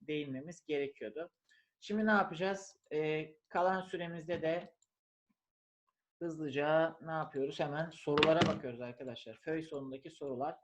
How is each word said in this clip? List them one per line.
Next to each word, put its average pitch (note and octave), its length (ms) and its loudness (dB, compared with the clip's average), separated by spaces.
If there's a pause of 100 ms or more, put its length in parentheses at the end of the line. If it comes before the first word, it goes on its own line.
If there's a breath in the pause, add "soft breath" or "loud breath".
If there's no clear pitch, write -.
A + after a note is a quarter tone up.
değinmemiz D3 640 -6
gerekiyordu. C#3+ 680 -4 (480 soft breath)
Şimdi G#3+ 260 -2
ne A3 60 4
yapacağız? F#3+ 680 0 (160)
Ee, D#3 400 0 (140)
kalan F#3 340 2
süremizde E3+ 600 -6
de E3 320 -2 (1500)
hızlıca D#3 840 2
ne D#3+ 100 -8
yapıyoruz? D3 480 -2
Hemen D#3 300 -2
sorulara D#3 520 6
bakıyoruz B2 400 0
arkadaşlar. B2 600 -10
Föy D#3+ 220 -2
sonundaki C#3 460 -10
sorular. C#3 540 -6